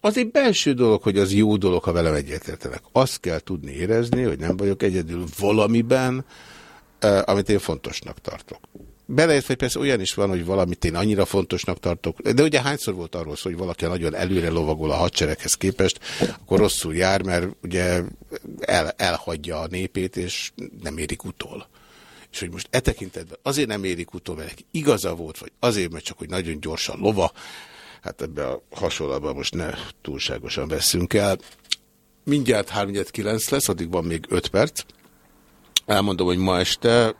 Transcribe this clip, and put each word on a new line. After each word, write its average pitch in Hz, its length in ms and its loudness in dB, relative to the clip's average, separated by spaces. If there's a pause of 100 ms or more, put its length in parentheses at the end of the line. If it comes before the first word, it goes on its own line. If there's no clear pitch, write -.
az 208 160 2
egy 240 140 0
belső 233 420 4
dolog, 117 280 6
hogy 101 160 2
az 98 160 4
jó 107 240 6
dolog, 92 260 2
ha 90 80 0
velem 82 220 4
egyetértenek. 67 680 -6 (100)
Azt 131 280 2
kell 82 200 -4
tudni 71 320 -8
érezni, 117 520 0
hogy 87 160 0
nem 87 180 -2
vagyok 98 260 0
egyedül 87 400 0 (160)
valamiben, 117 880 2 (760)
eh, 101 260 6
amit 98 240 2
én 101 100 4
fontosnak - 600 -6
tartok. - 400 -12 (500)
Beleértve, 143 380 4
hogy 127 100 0
persze - 220 -2
olyan 135 220 2
is 92 120 -2
van, 101 160 2
hogy 90 160 0
valamit 90 400 0
én 82 100 0
annyira 98 300 4
fontosnak 90 540 -2
tartok, - 420 -2
de 123 220 4
ugye 147 180 2
hányszor 139 320 -2
volt 87 220 -8
arról 78 200 -6
szó, - 140 -6
hogy 85 100 -6
valaki 87 260 -4
nagyon 82 300 -2
előre 90 340 0
lovagol 78 420 0
a 67 40 2
hadsereghez 82 580 0
képest, 95 460 0 (420)
akkor 95 180 2
rosszul 85 360 2
jár, 92 280 2
mert 90 240 0 (160)
ugye 90 380 0 (580)
el-, 82 380 0
elhagyja 82 640 -2
a 82 100 -6
népét, 92 480 -4
és - 340 -6 (300)
nem 82 160 -8
érik - 260 -6
utol. - 440 -12 (640)
És - 80 -12
hogy 87 120 -6
most 90 200 -12
e 127 80 2
tekintetben 90 640 -4
azért 139 240 0
nem 107 160 -4
érik 87 300 -4
utol, 90 220 -10
mert 78 120 -10
neki - 240 -16
igaza 110 440 0
volt, 80 220 -12
vagy - 220 -18
azért, 101 320 0
mert 82 120 -12
csak - 140 -10
hogy - 120 -12
nagyon 85 300 -4
gyorsan 78 400 -6
lova, 101 320 2 (680)
hát - 200 -10
ebbe 71 260 -6
a 64 140 -6 (100)
hasonlatban 73 640 -4
most 69 200 -6
ne 82 140 -4 (320)
túlságosan 67 680 -6
vesszünk - 460 0
el. 101 240 2 (840)
Mindjárt 123 460 2
háromnegyed 101 420 -2
kilenc 107 380 -2
lesz, 139 200 2
addig 85 220 -2
van 87 120 0
még 82 260 -2
öt 90 180 0
perc. 117 340 2 (1040)
Elmondom, 98 420 2
hogy 90 100 2
ma 92 220 2
este 117 600 4